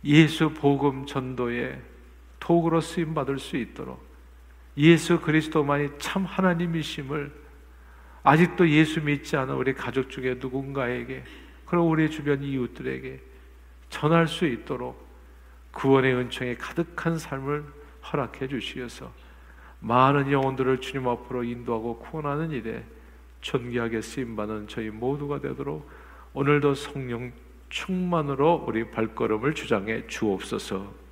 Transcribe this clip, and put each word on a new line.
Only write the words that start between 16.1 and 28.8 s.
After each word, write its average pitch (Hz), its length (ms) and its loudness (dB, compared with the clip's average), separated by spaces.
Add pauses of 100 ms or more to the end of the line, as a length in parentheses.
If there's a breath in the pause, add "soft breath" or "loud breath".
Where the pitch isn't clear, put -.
은총이 123 400 -4
가득한 - 640 -4
삶을 143 440 -6 (480 loud breath)
허락해 131 360 -4
주시어서 127 640 -8 (680 loud breath)
많은 135 520 4
영혼들을 131 500 2
주님 127 260 -6
앞으로 120 360 -4
인도하고 120 560 -4
구원하는 156 500 -6
일에 120 340 -6 (580 soft breath)
존귀하게 120 600 -2
쓰임받는 107 680 -6
저희 110 220 -6
모두가 139 500 -4
되도록 139 480 -6 (460 loud breath)
오늘도 143 400 4
성령 123 580 -6 (380)
충만으로 165 960 2
우리 113 220 -2